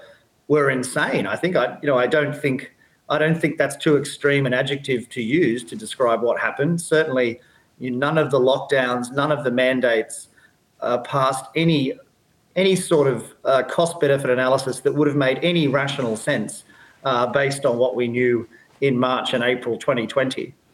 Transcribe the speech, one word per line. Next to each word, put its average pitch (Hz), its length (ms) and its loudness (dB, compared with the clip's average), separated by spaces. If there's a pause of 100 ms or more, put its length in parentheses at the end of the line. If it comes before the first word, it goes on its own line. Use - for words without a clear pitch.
(480)
were 143 220 4
insane. 139 560 -2
I 190 100 -4
think - 200 -2
I, - 260 0
you - 40 -6
know, 139 120 4
I 123 80 4
don't 143 280 2
think, 131 380 -4 (380)
I 147 80 2
don't 160 200 2
think 160 200 0
that's 139 180 0
too 151 220 4
extreme 139 480 0
an 123 80 0
adjective 135 560 -2
to 123 120 -6
use 120 420 0
to - 120 -14
describe 110 460 -2
what 117 180 0
happened. 147 400 -2
Certainly, 131 600 0 (380)
you, 127 120 -8
none 139 260 -2
of 147 140 2
the 139 100 2
lockdowns, 127 720 0
none 143 180 0
of 143 140 -2
the 127 60 0
mandates, 123 800 0 (520)
uh, 123 180 0
passed 139 460 -2 (100)
any, 156 380 2 (640)
any 190 180 4
sort 165 320 2
of, 120 280 -2 (100)
uh, 127 200 2
cost-benefit 139 680 0
analysis 127 500 0
that 135 140 0
would 147 140 2
have 139 80 0
made 131 260 2
any 170 260 2
rational 131 480 -2
sense, 107 480 -4 (400)
uh, 123 220 2
based 139 400 0
on 120 100 2
what 123 200 0
we 123 120 0
knew 120 400 0 (320)
in 131 180 2
March 127 360 0
and 120 100 0
April 123 320 -2
twenty 127 300 -2
twenty. - 480 -4 (200)